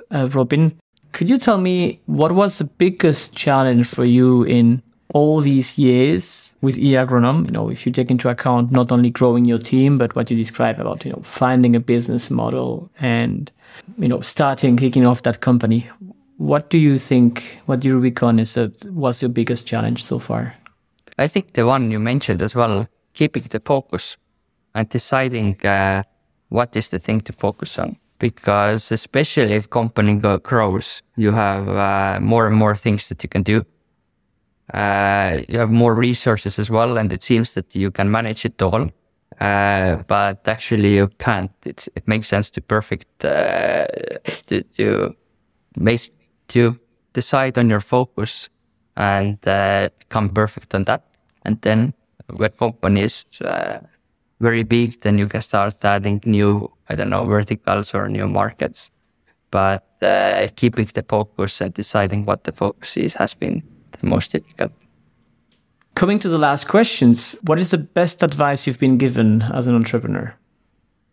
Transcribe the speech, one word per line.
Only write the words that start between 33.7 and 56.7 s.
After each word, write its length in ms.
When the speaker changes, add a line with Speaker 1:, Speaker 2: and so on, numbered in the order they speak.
Speaker 2:
Uh, 760
you 100
have 120
more 240
resources 640
as 120
well, 260
and 160
it 100
seems 320
that 200
you 160
can 200
manage 340
it 180
all. 260
Uh, 560
but 400
actually 480
you 140
can't. 320
It's, 300
it 100
makes 220
sense 220
to 100
perfect, 640
uh, 640
to, 160
to 520
make, 340
to 300
decide 460
on 100
your 120
focus 680
and, 500
uh, 420
become 320
perfect 440
on 100
that. 200
And 180
then 300
when 160
company 500
is, 220
uh, 360
very 240
big, 360
then 160
you 100
can 140
start 440
adding 420
new, 440